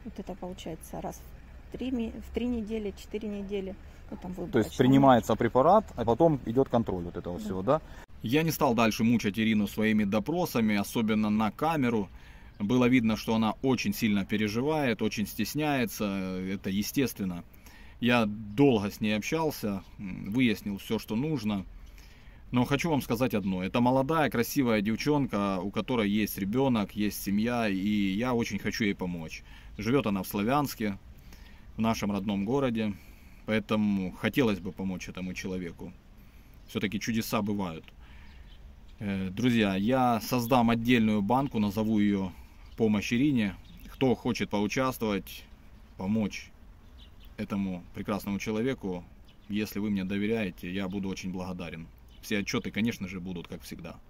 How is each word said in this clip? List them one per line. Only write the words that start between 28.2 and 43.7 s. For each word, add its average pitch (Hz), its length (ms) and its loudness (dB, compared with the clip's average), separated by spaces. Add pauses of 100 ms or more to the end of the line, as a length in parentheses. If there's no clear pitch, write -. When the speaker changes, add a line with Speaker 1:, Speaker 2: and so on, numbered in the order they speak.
Speaker 2:
очень 113 280 -2
хочу 110 240 -2
ей 101 100 2
помочь. 87 480 -6 (340)
Живёт 113 300 2
она 98 160 0
в 90 60 -6
Славянске, 107 680 0 (800)
в - 40 -8
нашем 110 320 0
родном 101 320 0
городе, 113 480 0 (540)
поэтому 104 640 2
хотелось 110 480 2
бы 92 100 -6
помочь 92 380 -6
этому 90 260 -8
человеку. 92 580 -8 (760)
Всё-таки 107 320 -4
чудеса 113 420 -2
бывают. 98 420 -4 (1160)
Э, 95 300 -4
друзья, 110 460 2
я 120 440 2
создам 120 500 2
отдельную 117 520 4
банку, 123 360 0
назову 107 400 2
её 101 320 2 (460)
«Помощь 104 360 2
Ирине». 120 440 2 (360)